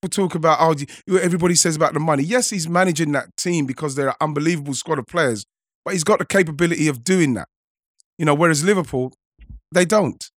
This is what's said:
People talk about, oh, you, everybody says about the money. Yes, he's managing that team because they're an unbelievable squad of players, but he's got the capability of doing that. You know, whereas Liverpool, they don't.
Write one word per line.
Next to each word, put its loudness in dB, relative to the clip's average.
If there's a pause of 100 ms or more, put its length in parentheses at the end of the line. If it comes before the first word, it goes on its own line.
People -2
talk -6
about, 4
oh, 4 (320)
you, 2
everybody 2
says 0
about 0
the -2
money. 0
Yes, 0
he's -6
managing 2
that -4
team 0
because -6
they're 0
an -4
unbelievable -2
squad -4
of -8
players, -2 (400)
but -6
he's -2
got 2
the -4
capability 0
of -4
doing 2
that. -8 (720)
You -2
know, 4
whereas 2
Liverpool, 0 (580)
they 2
don't. 0 (140)